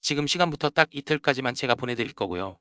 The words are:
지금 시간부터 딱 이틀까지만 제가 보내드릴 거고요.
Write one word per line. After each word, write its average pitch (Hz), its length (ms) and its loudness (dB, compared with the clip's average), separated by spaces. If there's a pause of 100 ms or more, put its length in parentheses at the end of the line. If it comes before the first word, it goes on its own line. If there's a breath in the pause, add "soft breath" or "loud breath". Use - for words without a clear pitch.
지금 147 240 0
시간부터 151 460 0
딱 160 200 4
이틀까지만 135 600 0
제가 123 220 2
보내드릴 120 380 -4
거고요. 92 480 -6